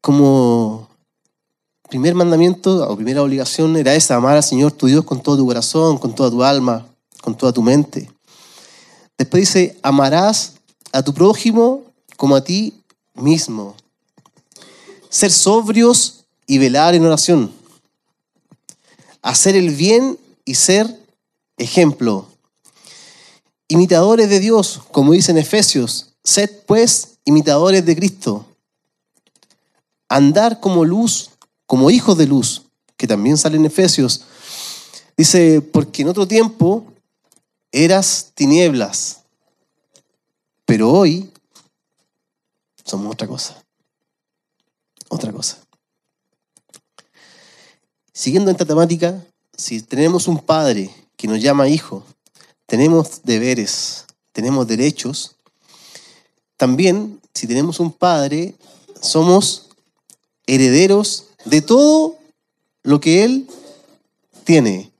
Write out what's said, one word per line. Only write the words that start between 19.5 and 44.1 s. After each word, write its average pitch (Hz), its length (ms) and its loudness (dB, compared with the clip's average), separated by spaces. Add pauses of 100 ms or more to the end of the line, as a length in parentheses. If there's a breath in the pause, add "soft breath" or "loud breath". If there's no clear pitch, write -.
el 175 200 2
bien 226 440 0 (280)
y 131 80 -8
ser 214 440 0 (600)
ejemplo. 120 680 -2 (1400 soft breath)
Imitadores 185 600 4
de 196 100 2
Dios, 202 400 0 (100)
como 143 220 4
dice 180 200 2
en 160 60 4
Efesios, 151 760 -2 (100)
"Sed 202 260 -2 (160)
pues - 600 0
imitadores 156 580 2
de 165 100 2
Cristo". 156 520 -6 (1600)
Andar 175 500 2
como 180 260 0
luz, 214 460 -2 (360)
como 131 220 2
hijos 160 300 2
de 156 80 4
luz, 135 360 -2 (340)
que 131 100 -8
también 113 320 0
sale 156 180 -2
en 156 100 2
Efesios. 151 580 0 (920 loud breath)
Dice, 160 440 4
"Porque 143 420 -4
en 143 60 -2
otro 190 180 -2
tiempo 220 580 0 (840)
eras 180 640 0
tinieblas, 143 840 -2 (1400)
pero 110 260 0
hoy 180 400 0 (1500)
somos 101 280 -10
otra 110 160 -12
cosa". - 340 -14 (1500)